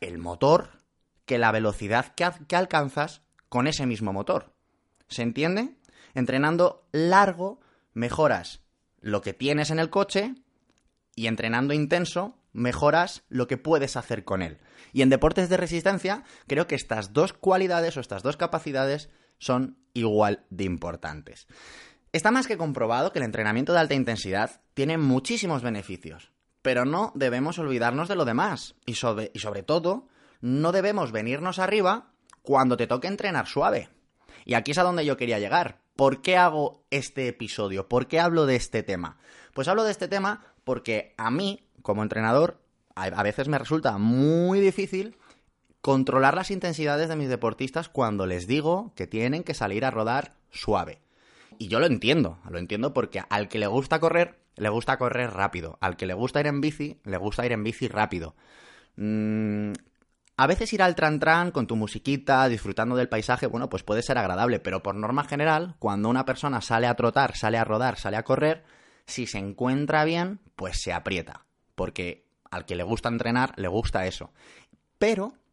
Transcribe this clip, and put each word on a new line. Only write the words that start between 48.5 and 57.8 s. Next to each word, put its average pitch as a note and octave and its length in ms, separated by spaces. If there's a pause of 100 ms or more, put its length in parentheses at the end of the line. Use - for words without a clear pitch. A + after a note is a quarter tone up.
que A#2 100
tienen B2+ 380
que - 80
salir G#2+ 320
a C3 60
rodar A2+ 460 (140)
suave. F2+ 520 (560)
Y G#2 100
yo A2 100
lo D#3 80
entiendo, A#2 520 (100)
lo E2+ 100
entiendo G#2+ 360
porque G#2 340
al G#2 200
que A2+ 100
le G#2+ 80
gusta C3+ 340
correr, E3+ 400 (160)
le G#2 140
gusta A#2 260
correr B2 340
rápido. F2+ 520
Al F#2 160
que F#2+ 80
le F#2 80
gusta B2 260
ir D3 60
en C#3+ 160
bici, D3+ 420
le F#2+ 140
gusta G#2 260
ir B2 80
en A2 100
bici A2+ 260